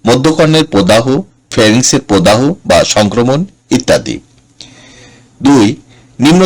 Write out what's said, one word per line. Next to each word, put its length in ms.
মধ্যকর্ণের 680
প্রদাহ, 320
ফ্যারিংসের 560
প্রদাহ 300
বা 100
সংক্রমণ 440
ইত্যাদি। 380
দুই, 240
নিম্ন 260